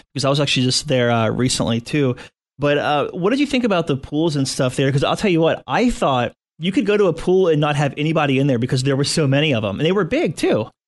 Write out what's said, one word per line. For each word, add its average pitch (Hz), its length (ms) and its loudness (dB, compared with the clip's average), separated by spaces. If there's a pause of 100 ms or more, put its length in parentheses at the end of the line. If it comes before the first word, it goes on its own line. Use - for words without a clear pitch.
(120)
because 131 120 -6
I 135 60 2
was 143 100 2
actually 131 240 0
just - 240 -2
there, 123 240 2
uh, 113 160 2
recently, 117 520 -2
too. 135 360 -2 (420)
But, 143 200 0
uh, 139 340 0
what 190 180 -2
did 262 80 0
you 294 80 0
think 247 180 -2
about 180 220 0
the 143 100 0
pools 151 380 -2
and 135 140 0
stuff 127 280 -2
there? 139 140 2
'Cause 139 140 0
I'll 135 120 0
tell 214 140 0
you 165 100 2
what, 160 260 2
I 196 240 0
thought 131 420 0 (260)
you 175 140 -4
could 247 140 0
go 208 100 2
to 202 100 4
a 170 60 2
pool 185 360 2
and 151 120 4
not 147 160 2
have 143 200 0
anybody 147 420 0
in 139 100 2
there 127 100 2
because 127 240 -2
there 135 140 0
were 143 80 0
so 156 240 0
many 143 260 2
of 110 100 -2
'em, 101 140 -4
and 147 80 0
they 175 60 2
were 196 120 0
big, 247 320 -2
too. 127 320 -2 (200)